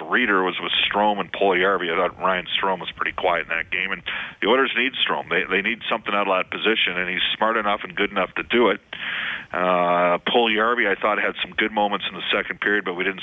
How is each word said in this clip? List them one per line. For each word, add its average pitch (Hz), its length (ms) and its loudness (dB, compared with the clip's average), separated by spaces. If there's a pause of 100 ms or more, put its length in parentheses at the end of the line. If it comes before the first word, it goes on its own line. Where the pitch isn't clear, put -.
Rieder 101 440 2
was 87 160 -2
with 85 120 -4 (160)
Strome 104 320 2
and 85 100 -6
Puljujarvi. 92 640 2
I 85 40 0
thought 85 220 0
Ryan 90 280 0 (120)
Strome 95 220 0
was 85 160 -8
pretty 82 160 -4
quiet 85 300 0
in 69 60 -8
that 82 220 -4
game, 95 220 -2
and 87 100 -8 (380)
the 92 80 0
Oilers 127 280 4
need 127 160 0 (140)
Strome. 73 220 -2
They, 85 160 0 (100)
they 98 80 2
need 110 260 -2
something 107 260 -2
out 101 140 0
of 95 60 4
that 90 160 0
position, 95 460 0
and 90 140 -2
he's 90 120 -2 (140)
smart 110 220 2
enough 104 260 0
and 92 100 -12
good 95 160 0
enough 95 260 -2
to 87 60 -4
do 113 280 4
it. - 100 -2 (720)
Uh, 87 640 4 (140)
Puljujarvi, 113 580 2
I 95 100 0
thought, 104 200 0
had 101 240 -2
some 90 100 -6
good 107 200 -2
moments 104 360 0
in 95 60 -8
the 85 80 -8 (100)
second 95 280 -2
period, 104 240 0
but 92 100 -4
we 90 100 -2
didn't 95 180 -4